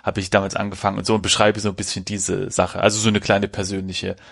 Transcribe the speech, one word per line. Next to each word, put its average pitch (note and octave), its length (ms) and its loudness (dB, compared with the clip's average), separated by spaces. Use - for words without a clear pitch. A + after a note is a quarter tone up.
habe G2+ 180 -2
ich F#2 100 -4
damals G2 260 2
angefangen G2+ 420 -2
und G2 80 -4
so A2+ 100 4
und G2+ 60 0
beschreibe G#2+ 380 4
so G#2 80 -2
ein F#2+ 80 -4
bisschen F#2+ 300 -6
diese F#2+ 440 -4
Sache. F#2 300 0
Also G#2+ 180 4
so A2 100 2
eine G#2 120 4
kleine G2+ 280 2
persönliche F#2+ 680 -6